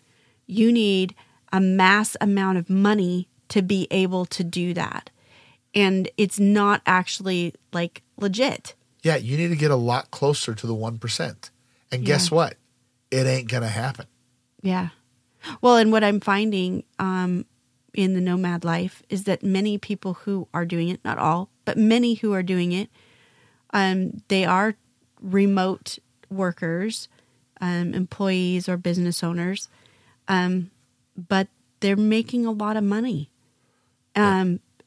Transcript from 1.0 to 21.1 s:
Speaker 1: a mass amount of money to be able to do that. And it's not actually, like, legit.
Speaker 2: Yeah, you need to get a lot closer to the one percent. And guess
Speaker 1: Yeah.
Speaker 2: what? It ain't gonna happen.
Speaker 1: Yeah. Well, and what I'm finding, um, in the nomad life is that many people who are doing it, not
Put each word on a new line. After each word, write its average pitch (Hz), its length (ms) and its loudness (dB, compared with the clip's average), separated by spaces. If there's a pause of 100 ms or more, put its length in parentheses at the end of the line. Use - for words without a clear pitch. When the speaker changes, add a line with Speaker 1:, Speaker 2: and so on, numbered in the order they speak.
Speaker 1:
a 190 80 2
mass 190 600 4
amount 190 360 2
of 170 120 -4
money 190 580 2 (220)
to 208 120 0
be 185 280 0
able 185 380 0
to - 160 -6
do 175 300 -4
that. - 360 -6 (640)
And 190 440 2
it's 202 220 0
not 202 460 4
actually, 185 680 -2 (200)
like, 170 280 -6 (160)
legit. 208 560 -4 (280)
Speaker 2:
Yeah, 156 140 2
you 127 220 -4
need 170 120 0
to 165 60 0
get 151 160 2
a 139 60 4
lot 123 340 -2
closer 143 420 0
to 110 140 -8
the 113 60 -4
one 113 240 -6
percent. 120 540 -8 (400)
And 127 140 -4
guess 147 260 2
Speaker 1:
Yeah. 156 40 2
Speaker 2:
what? 160 220 2 (540)
It 131 160 2
ain't 131 220 -2
gonna 117 200 -2
happen. 117 380 -6 (540)
Speaker 1:
Yeah. 185 280 -2 (720)
Well, 247 160 8
and 220 140 6
what 220 120 4
I'm 208 160 2
finding, 196 640 -2 (160)
um, 185 460 -2 (480)
in 190 200 0
the 185 60 0
nomad 180 460 -2
life 170 420 -4
is 196 160 -6
that - 180 -2
many 202 360 0
people 190 380 -6 (100)
who 196 280 -4
are 170 120 -2
doing 170 240 -2
it, 185 160 -6
not - 120 -4